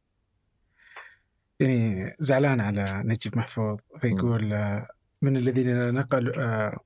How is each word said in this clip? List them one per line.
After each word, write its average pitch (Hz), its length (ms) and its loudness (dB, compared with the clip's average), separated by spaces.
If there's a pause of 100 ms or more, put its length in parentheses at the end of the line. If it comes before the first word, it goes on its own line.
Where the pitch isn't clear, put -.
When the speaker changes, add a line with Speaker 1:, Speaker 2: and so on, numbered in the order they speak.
(1600)
Speaker 1:
يعني، 117 580 2
زعلان 135 420 4
على 101 440 -2
نجيب 113 340 -2
محفوظ، 107 400 -4 (220)
فيقول، 117 440 0
Speaker 2:
مم. 104 80 -2
Speaker 1:
آه، 104 360 -2 (340)
"من 139 140 2
الذين 123 580 2
نقلوا، 127 440 0
آه، 110 480 -2